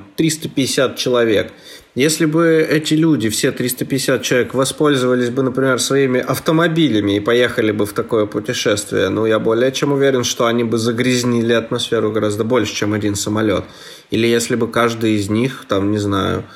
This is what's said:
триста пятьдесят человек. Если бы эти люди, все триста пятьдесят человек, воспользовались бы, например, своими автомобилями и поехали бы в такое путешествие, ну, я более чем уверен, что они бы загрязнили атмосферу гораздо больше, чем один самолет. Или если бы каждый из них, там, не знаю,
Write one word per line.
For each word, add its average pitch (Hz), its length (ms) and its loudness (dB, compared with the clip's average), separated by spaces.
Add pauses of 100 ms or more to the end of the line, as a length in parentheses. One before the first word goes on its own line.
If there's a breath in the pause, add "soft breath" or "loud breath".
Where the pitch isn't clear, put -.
(180)
триста 160 320 -2
пятьдесят 127 480 0
человек. 113 560 2 (420 loud breath)
Если 156 320 2
бы 160 440 4
эти 156 240 0
люди, 156 340 2
все 120 240 0
триста 127 320 -4
пятьдесят 131 380 -2
человек, 120 320 0
воспользовались 127 760 2
бы, 131 120 -2
например, 131 360 0
своими 131 420 2
автомобилями 135 960 0
и 101 40 0
поехали 120 520 2
бы 107 120 -2
в 101 80 -4
такое 113 340 0
путешествие, 107 840 -2
ну, 107 160 0
я 110 120 2
более 117 340 2
чем 143 200 -2
уверен, 135 320 2
что 120 220 -2
они 117 180 2
бы 117 140 0
загрязнили 120 720 0
атмосферу 117 580 0
гораздо 107 340 -2
больше, 113 300 0
чем 107 180 -2
один 104 220 -2
самолет. 104 500 -2 (460 loud breath)
Или 117 160 0
если 117 300 0
бы 117 120 -2
каждый 113 480 0
из 98 140 -2
них, 123 380 -2
там, 101 220 0
не 107 80 0
знаю, 98 460 -2 (120)